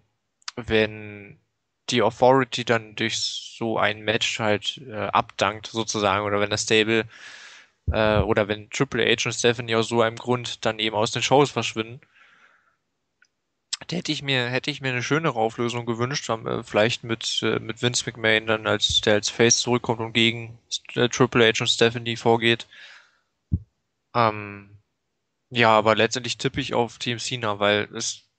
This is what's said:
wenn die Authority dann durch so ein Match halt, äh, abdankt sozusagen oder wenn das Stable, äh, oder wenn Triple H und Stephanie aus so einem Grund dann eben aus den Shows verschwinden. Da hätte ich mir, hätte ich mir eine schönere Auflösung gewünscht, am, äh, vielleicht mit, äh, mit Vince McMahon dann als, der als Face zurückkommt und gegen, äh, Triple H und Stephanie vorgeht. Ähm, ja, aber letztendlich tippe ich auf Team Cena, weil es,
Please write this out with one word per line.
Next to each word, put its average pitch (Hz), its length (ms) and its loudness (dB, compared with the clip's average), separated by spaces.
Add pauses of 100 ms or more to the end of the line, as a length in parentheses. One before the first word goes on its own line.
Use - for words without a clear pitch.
(560)
wenn 107 800 -2 (540)
die 120 100 2
Authority 123 640 4
dann 110 300 -2
durch 110 240 -2
so - 580 -6
ein 104 240 -2
Match 107 400 -2
halt, 104 480 -2
äh, 110 60 -12
abdankt 104 720 -2
sozusagen 104 580 -2
oder 101 160 -2
wenn 104 80 0
das 104 140 -4
Stable, 110 420 2 (880)
äh, 107 280 2
oder 104 280 2
wenn 107 220 -8
Triple 127 340 -2
H 113 220 2
und 117 80 -4
Stephanie 117 420 0
aus 113 120 0
so 117 120 0
einem 113 160 0
Grund 120 480 -4
dann 110 140 -2
eben 107 180 -2
aus 107 140 0
den 117 120 -6
Shows 131 280 4
verschwinden. 113 500 -6 (1900)
Da 165 100 -6
hätte 170 140 -6
ich 143 140 -6
mir, 127 240 0
hätte 127 240 -4
ich 139 80 -12
mir 131 100 -4
eine 123 140 -4
schönere 147 320 0
Auflösung 117 500 -2
gewünscht, 120 440 -4
am, 113 180 -6
äh, 117 160 -4
vielleicht 107 400 0
mit, - 400 -6
äh, 113 160 0
mit 110 200 -12
Vince 123 240 0
McMahon 110 420 0
dann 110 200 -2
als, - 360 0
der 110 120 4
als 104 160 0
Face 117 300 4
zurückkommt 120 400 0
und 113 120 -8
gegen, 113 460 0 (360)
äh, 123 140 2
Triple 120 380 4
H 110 160 2
und 117 60 -4
Stephanie 117 480 0
vorgeht. 117 500 2 (1500)
Ähm, 104 560 -2 (800)
ja, 120 200 4
aber 110 240 6
letztendlich 113 440 -2
tippe 139 220 -4
ich 123 140 -6
auf 117 240 -2
Team 120 220 -6
Cena, 110 400 -4
weil 104 340 2
es, - 300 -8 (140)